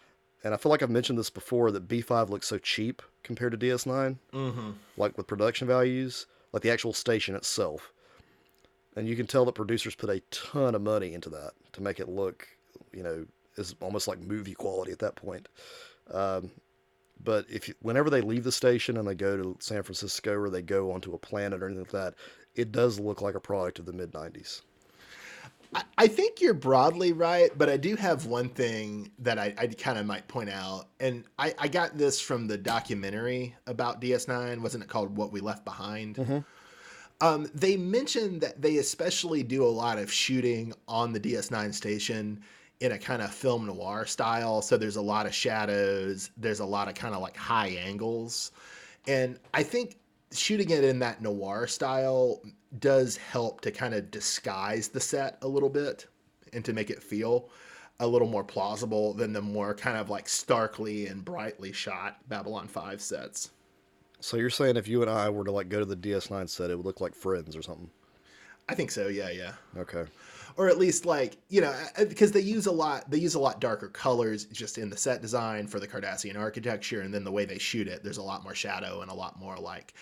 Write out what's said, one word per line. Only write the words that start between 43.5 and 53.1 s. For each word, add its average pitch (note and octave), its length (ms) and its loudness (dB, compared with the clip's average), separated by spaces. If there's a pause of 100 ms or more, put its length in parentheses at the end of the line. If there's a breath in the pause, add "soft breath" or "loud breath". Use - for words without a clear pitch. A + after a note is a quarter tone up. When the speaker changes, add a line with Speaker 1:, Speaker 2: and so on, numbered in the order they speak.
Speaker 2:
noir G2+ 400 -4
style. A#2 560 0
So B2 140 4
there's G#2+ 200 0
a G#2+ 60 0
lot G#2 240 2
of - 80 -4
shadows. G2+ 1040 0
There's A2 240 -2
a G#2 40 -4
lot G2+ 240 0
of F#2 60 -8
kinda, G#2+ 240 -6
like, F#2 180 -8
high A2 320 2
angles. A2 840 -4 (540 loud breath)
And B2+ 320 2 (140)
I D3 100 4
think A#3+ 360 -4 (320)
shooting G3+ 400 0
it D3 140 6
in C3 140 6
that A#2 240 -2
noir G#2 440 -2
style C3 760 2 (380)
does C3+ 360 6